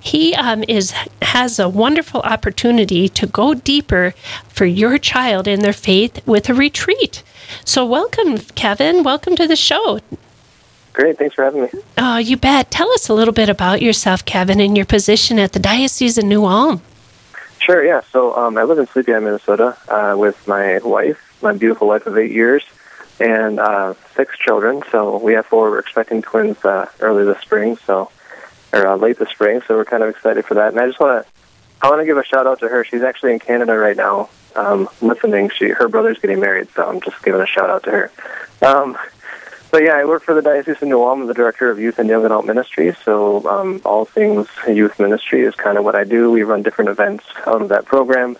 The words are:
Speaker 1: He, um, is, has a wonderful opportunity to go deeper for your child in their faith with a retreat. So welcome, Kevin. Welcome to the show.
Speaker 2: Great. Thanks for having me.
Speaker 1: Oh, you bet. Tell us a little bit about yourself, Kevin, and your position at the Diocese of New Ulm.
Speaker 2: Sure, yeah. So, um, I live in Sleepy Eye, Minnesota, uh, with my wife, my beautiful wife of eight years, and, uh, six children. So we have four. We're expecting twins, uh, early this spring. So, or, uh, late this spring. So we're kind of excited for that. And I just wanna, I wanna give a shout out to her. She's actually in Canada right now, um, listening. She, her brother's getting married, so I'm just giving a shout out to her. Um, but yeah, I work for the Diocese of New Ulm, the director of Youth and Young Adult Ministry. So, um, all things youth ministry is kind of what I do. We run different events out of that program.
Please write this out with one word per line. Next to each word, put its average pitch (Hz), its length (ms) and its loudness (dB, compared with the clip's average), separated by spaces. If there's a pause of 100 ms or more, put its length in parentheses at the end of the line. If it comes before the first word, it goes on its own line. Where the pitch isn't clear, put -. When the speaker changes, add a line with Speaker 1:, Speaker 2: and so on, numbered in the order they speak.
Speaker 1:
He, 320 340 0
um, 226 340 -2
is, 202 240 0 (280)
has 247 380 0
a 185 80 2
wonderful 240 540 0
opportunity 208 880 0
to - 180 -4
go 262 280 0
deeper 208 580 0 (340)
for - 180 -2
your 208 320 2
child 220 520 0
in 202 100 0
their 208 140 2
faith 202 520 0
with 214 220 2
a 254 60 0
retreat. 294 720 -2 (420)
So 254 200 0
welcome, 302 540 0
Kevin. 294 640 0
Welcome 294 320 0
to 330 120 2
the 320 80 4
show. 311 440 0 (920)
Speaker 2:
Great. 156 260 2
Thanks 147 160 -2
for 135 80 0
having 135 200 0
me. 123 60 -4 (300)
Speaker 1:
Oh, 240 180 0
you 233 180 0
bet. 269 360 2
Tell 381 220 0
us - 160 -2
a 226 40 2
little 220 200 2
bit 220 140 2
about 190 340 0
yourself, 208 440 0
Kevin, 190 340 0
and 202 160 2
your 190 120 0
position 214 500 2
at 196 140 2
the - 80 -4
Diocese 233 580 0
of 220 60 0
New 208 220 2
Ulm. 196 360 2 (800)
Speaker 2:
Sure, 175 240 2
yeah. 156 180 2 (100)
So, 123 240 2
um, 117 220 0
I 110 60 2
live 156 160 2
in 127 80 0
Sleepy 123 260 0
Eye, 110 60 2
Minnesota, 107 580 0 (100)
uh, 104 300 0
with 101 300 0
my 98 320 0
wife, 113 400 -2 (240)
my 208 100 0
beautiful 110 340 0
wife 208 200 0
of 196 100 -2
eight 113 140 -2
years, 117 320 2 (560)
and, 110 400 0
uh, 101 340 -2 (220)
six - 220 -4
children. 117 520 0
So 104 280 -2
we 110 160 0
have 110 120 0
four. 113 240 2
We're 107 100 -2
expecting 110 440 -4
twins, - 420 -2
uh, 98 240 -2 (120)
early 110 220 2
this 101 180 0
spring. 226 440 -2
So, 190 240 -2 (640)
or, 98 160 2
uh, 98 80 2
late 110 240 0
this 110 100 -4
spring. 107 380 0
So 113 80 0
we're 107 100 0
kind 117 160 -2
of 110 80 0
excited 107 360 -2
for 107 100 -2
that. 107 140 2
And 113 100 -2
I 123 80 0
just 127 120 -8
wanna, 131 260 2 (560)
I 135 80 4
wanna 151 160 2
give 156 120 2
a 131 60 0
shout 131 240 0
out 131 140 0
to 117 60 -4
her. 120 160 0
She's 120 200 -4
actually 127 300 0
in 110 60 -2
Canada 117 380 0
right 104 200 0
now, 101 320 -2 (260)
um, 101 320 -2 (140)
listening. 113 480 0
She, - 200 -2
her - 180 0
brother's 226 320 0
getting 98 200 -2
married, 98 360 -2
so - 120 -2
I'm 92 140 -6
just - 220 -12
giving 95 180 0
a - 40 -2
shout - 240 -2
out 190 140 -4
to - 80 -6
her. - 200 -2 (500)
Um, 135 360 2 (760)
but 160 120 6
yeah, 156 120 4
I 143 100 2
work 160 180 0
for 165 100 0
the 156 80 4
Diocese 143 400 0
of 143 60 -4
New 123 160 2
Ulm, 131 220 0
the 117 80 -4
director 120 380 0
of 104 80 -4
Youth 113 200 -4
and 110 80 0
Young 110 160 2
Adult 110 220 0
Ministry. 107 580 -2
So, 104 460 0
um, 190 340 -4
all 214 220 0
things 208 420 0 (200)
youth 113 320 0
ministry 107 420 0
is 113 140 0
kind 104 220 -2
of 101 60 0
what 104 120 0
I 101 80 0
do. 117 280 2
We 113 120 2
run 104 180 -2
different 104 300 -2
events 104 340 -4 (200)
out 110 160 0
of 196 80 -6
that - 160 0
program. 127 540 0